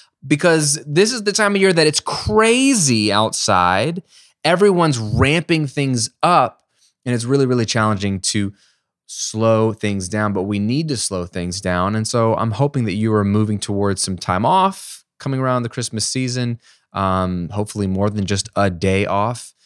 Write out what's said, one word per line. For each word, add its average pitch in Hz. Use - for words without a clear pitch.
because 151
this 185
is 226
the 202
time 202
of 196
year 190
that 165
it's 151
crazy 214
outside. 104
Everyone's 175
ramping 151
things 127
up, 156
and 123
it's 113
really, 135
really 123
challenging 101
to 98
slow 110
things 98
down, 107
but 95
we 104
need 127
to 135
slow 92
things 90
down. 92
And 110
so 113
I'm 113
hoping 139
that 92
you 107
are 104
moving 104
towards 101
some 95
time 92
off 190
coming 135
around 127
the 117
Christmas 113
season. 123
Um, 92
hopefully 104
more 95
than 104
just 98
a 101
day 95
off. 107